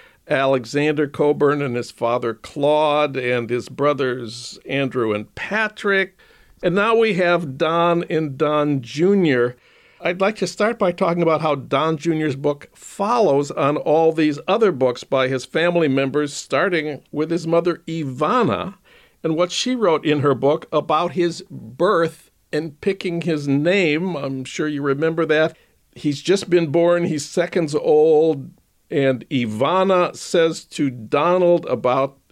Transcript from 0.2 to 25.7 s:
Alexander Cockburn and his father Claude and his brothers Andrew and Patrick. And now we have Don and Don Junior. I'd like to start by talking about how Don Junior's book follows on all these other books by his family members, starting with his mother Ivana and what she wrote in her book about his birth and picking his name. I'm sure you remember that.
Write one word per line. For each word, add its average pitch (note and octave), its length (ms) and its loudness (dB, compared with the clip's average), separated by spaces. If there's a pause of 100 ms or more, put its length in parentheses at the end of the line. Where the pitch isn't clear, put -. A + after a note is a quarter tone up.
Alexander C#3 800 0
Cockburn D3 560 2
and B2 120 -4
his A#2+ 140 -6
father A#2+ 460 -2
Claude D3 840 0
and B2 320 -2
his A#2+ 180 -4
brothers C3 1000 -4
Andrew B2+ 440 -2
and G#2 220 -6
Patrick. G3+ 840 -4 (420)
And F3 140 0
now A3 200 2
we A3 200 2
have F3 420 0
Don E3+ 540 0
and D3+ 260 -2
Don D3 460 0
Junior. C3+ 760 2 (440)
I'd F3 200 -2
like G#3 160 0
to F#3+ 80 -4
start A3+ 320 -2
by F#3 140 2
talking F3 320 0
about D#3+ 180 2
how D3+ 140 0
Don C#3+ 420 -2
Junior's D#3 380 -2
book C#3+ 400 -4
follows F#3+ 720 0
on D3 280 0
all D#3+ 340 2
these D3+ 260 0 (100)
other G3+ 240 4
books B2 320 0
by C3 260 0
his C3 160 -4
family E3+ 420 0
members, C3+ 460 0
starting D3+ 680 -2 (100)
with D#3 200 -2
his E3 160 -4
mother E3+ 400 0
Ivana D#3+ 880 -2 (480)
and D#3+ 120 -2
what F3 160 0
she - 220 -4
wrote G3 320 0
in D3 140 2
her C#3 160 2
book C#3+ 360 0
about D#3+ 420 0
his F3 360 -2
birth E3 800 -2 (220)
and D3+ 300 -6
picking F#3+ 400 -2
his D3+ 260 -4
name. E3 680 2
I'm C3+ 280 -6
sure D3+ 240 -6
you C#3+ 160 -4
remember D#3 420 0
that. D#3 320 2 (360)